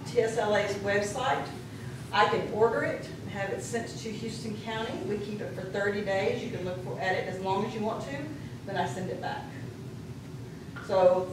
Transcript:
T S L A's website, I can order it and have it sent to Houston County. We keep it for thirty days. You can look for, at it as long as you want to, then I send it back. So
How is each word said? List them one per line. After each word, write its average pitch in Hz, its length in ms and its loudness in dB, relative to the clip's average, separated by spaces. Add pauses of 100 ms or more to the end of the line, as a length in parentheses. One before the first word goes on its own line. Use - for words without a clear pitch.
T 240 140 4
S 226 180 4
L 214 160 4
A's 196 220 4
website, 208 680 2 (680)
I 196 140 8
can 196 260 2
order 233 300 6
it - 260 -2 (140)
and - 100 -8
have 196 180 -2
it 190 140 -2
sent 233 240 -2
to - 240 -6
Houston 214 420 -6 (100)
County. 220 280 -2 (160)
We 208 100 0
keep 208 220 -4
it - 140 -4
for 185 80 -6
thirty 202 400 0
days. 196 420 2
You - 60 -4
can 180 160 -4
look 180 180 -4
for, - 160 -6
at 185 160 2
it - 120 -2
as 185 120 -6
long 190 260 2
as 214 80 -4
you 220 60 -2
want 214 300 -2
to, 277 60 -4 (500)
then 185 100 -4
I 180 100 2
send - 240 -4
it - 120 -4
back. - 200 -4 (1400)
So 185 460 8